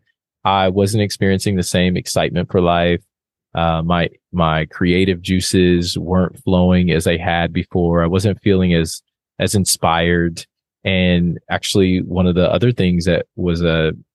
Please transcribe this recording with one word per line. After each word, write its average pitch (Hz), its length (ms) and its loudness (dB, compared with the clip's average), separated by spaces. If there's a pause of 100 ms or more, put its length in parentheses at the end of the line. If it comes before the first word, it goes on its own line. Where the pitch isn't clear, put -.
(440)
I 95 240 2
wasn't 98 360 0
experiencing 98 500 0
the 90 80 0
same 90 340 0
excitement 85 540 -4
for 95 100 0
life. 85 400 2 (540)
Uh, 82 280 0
my, 85 260 0 (240)
my 80 340 0
creative 90 540 0
juices 90 800 0
weren't 87 440 -2
flowing 90 480 2
as 80 140 0
they 85 140 0
had 85 340 -2
before. 85 500 -2
I 85 40 2
wasn't 95 360 -2
feeling 92 320 2
as, 82 280 -2 (360)
as 95 160 -2
inspired. 85 880 0 (400)
And 90 540 2 (120)
actually, 92 500 0
one 90 260 -2
of 87 80 2
the 87 160 2
other 120 220 0
things 90 320 0
that 85 220 0 (100)
was 85 260 -2
a, 80 300 0 (220)